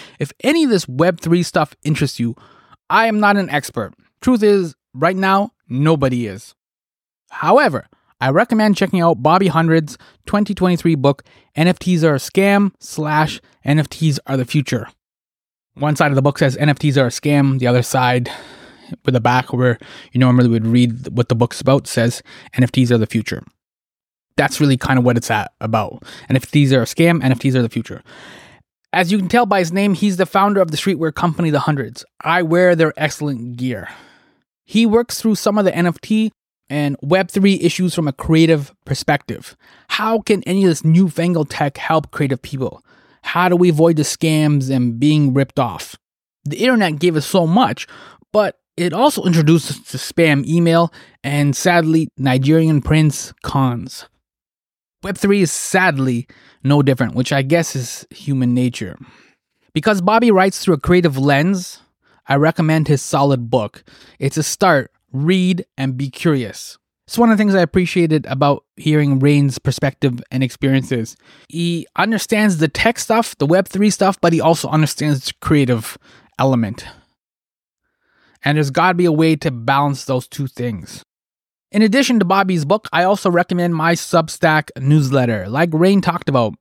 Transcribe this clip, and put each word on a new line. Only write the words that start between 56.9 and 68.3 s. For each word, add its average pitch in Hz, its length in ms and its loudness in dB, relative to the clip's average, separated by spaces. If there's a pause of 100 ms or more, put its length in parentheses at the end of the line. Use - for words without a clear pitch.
which 123 180 -2
I 139 120 0
guess 160 320 0
is - 340 -10
human 131 460 -2
nature. 123 420 -4 (760)
Because 196 300 -2
Bobby 226 300 2
writes 190 260 2
through - 160 0
a 147 60 0
creative 170 360 2
lens, 147 640 -2 (460)
I 139 100 0
recommend 156 500 0
his 143 160 0
solid 135 480 -2
book. 113 320 -4 (340)
It's 135 200 -4
a 156 60 -2
start. 165 480 0 (200)
Read 180 520 0 (140)
and 135 180 -4
be 135 140 -8
curious. 127 720 -4 (280)
It's - 100 -10
one 233 120 4
of 214 80 4
the 196 40 2
things 202 140 2
I 185 60 4
appreciated 165 640 0
about 143 360 -2 (140)